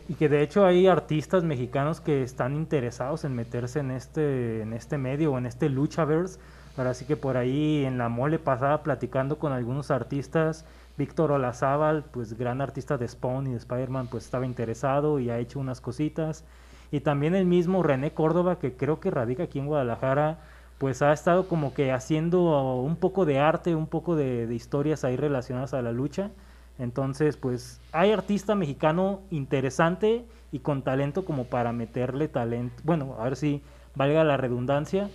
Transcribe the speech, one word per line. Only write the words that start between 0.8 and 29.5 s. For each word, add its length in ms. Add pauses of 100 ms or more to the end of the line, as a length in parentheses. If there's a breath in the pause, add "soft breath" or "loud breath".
artistas 560
mexicanos 560
que 240
están 320
interesados 680
en 100
meterse 440
en 120
este, 720
en 100
este 260
medio 360
o 40
en 100
este 200
luchaverse. 720 (380 loud breath)
Ahora 160
sí 100
que 140
por 180
ahí 480
en 140
la 100
mole 320
pasada 420
platicando 560
con 140
algunos 400
artistas, 720 (340 loud breath)
Víctor 360
Olazábal, 760
pues 280
gran 240
artista 360
de 80
Spawn 420
y 40
de 60
Spider-Man, 500
pues 160
estaba 220
interesado 760
y 100
ha 100
hecho 200
unas 220
cositas. 640 (440 loud breath)
Y 120
también 340
el 100
mismo 380
René 280
Córdoba, 480
que 120
creo 300
que 100
radica 320
aquí 160
en 60
Guadalajara, 760 (380 loud breath)
pues 240
ha 100
estado 380
como 240
que 180
haciendo 840
un 200
poco 300
de 120
arte, 380
un 100
poco 300
de, 320
de 80
historias 480
ahí 140
relacionadas 560
a 80
la 100
lucha. 380 (480 soft breath)
Entonces, 580
pues, 460 (100)
hay 220
artista 420
mexicano 640 (100)
interesante 960 (300 loud breath)